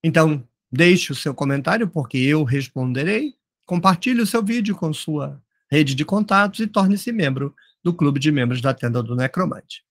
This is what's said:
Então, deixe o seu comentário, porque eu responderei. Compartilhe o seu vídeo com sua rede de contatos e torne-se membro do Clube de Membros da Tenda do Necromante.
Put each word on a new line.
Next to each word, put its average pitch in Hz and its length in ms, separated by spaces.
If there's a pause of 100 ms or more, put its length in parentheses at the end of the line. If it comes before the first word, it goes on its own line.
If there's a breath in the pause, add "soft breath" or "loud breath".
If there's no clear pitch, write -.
Então, 160 460 (240)
deixe 175 400
o 131 40
seu 139 180
comentário, 143 560
porque 139 280
eu 143 280
responderei. 139 880 (320)
Compartilhe 190 560
o 220 40
seu 226 160
vídeo 214 320
com 160 200
sua 143 500 (260)
rede 143 240
de 147 120
contatos 202 560
e 220 60
torne-se 202 440
membro 139 420 (300 soft breath)
do 175 100
Clube 143 280
de 151 100
Membros 127 300
da 135 120
Tenda 120 300
do 120 140
Necromante. - 720